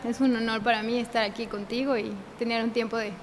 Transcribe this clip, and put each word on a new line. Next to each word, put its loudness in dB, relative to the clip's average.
es -2
un 6
honor 0
para 4
mí 0
estar 0
aquí -4
contigo -2
y -2
tener 0
un 0
tiempo 0
de, -2